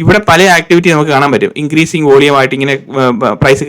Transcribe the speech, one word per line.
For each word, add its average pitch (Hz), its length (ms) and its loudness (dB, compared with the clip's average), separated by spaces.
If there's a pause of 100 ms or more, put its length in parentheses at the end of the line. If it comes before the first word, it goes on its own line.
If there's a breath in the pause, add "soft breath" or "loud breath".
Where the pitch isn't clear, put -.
ഇവിടെ 185 180 2 (100)
പല 175 180 4 (100)
ആക്ടിവിറ്റി 175 380 0
നമുക്ക് 151 200 -2
കാണാൻ 143 200 0
പറ്റും, 98 160 -2 (100)
ഇൻക്രീസിങ് 156 500 -2
വോളിയം 139 280 4
ആയിട്ട് 131 200 -2
ഇങ്ങനെ, 139 160 -2 (280)
ഏർ, 127 80 0 (100)
ബ-, 107 220 -2
പ്രൈസ് 135 260 0